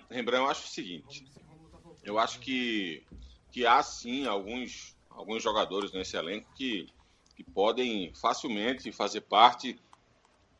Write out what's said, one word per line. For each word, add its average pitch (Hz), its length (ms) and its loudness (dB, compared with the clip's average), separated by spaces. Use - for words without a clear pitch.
Rembrandt, 123 340 0
eu 139 60 2
acho - 140 -6
o - 60 -12
seguinte, - 560 -12
eu 202 160 -2
acho 117 220 0
que, 117 640 -2
que 123 140 0
há 127 160 8
sim 131 440 -6
alguns, 117 680 -6
alguns 110 320 -8
jogadores 98 500 0
nesse 92 240 -8
elenco 90 380 -6
que, 117 340 -6
que - 80 -20
podem 110 680 0
facilmente 120 800 -2
fazer 104 280 -2
parte 120 580 6